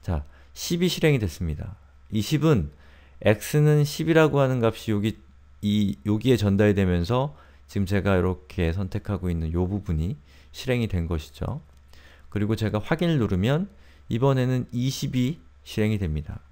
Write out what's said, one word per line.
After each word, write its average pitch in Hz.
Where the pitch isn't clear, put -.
자, 76
십이 175
실행이 151
됐습니다. 87
이 107
십은 135
X는 147
십이라고 156
하는 131
값이 113
여기, 104
이, 104
여기에 110
전달되면서 101
지금 101
제가 98
이렇게 90
선택하고 92
있는 82
요 90
부분이 92
실행이 123
된 85
것이죠. 87
그리고 104
제가 104
확인을 165
누르면 117
이번에는 127
이십이 127
실행이 107
됩니다. 76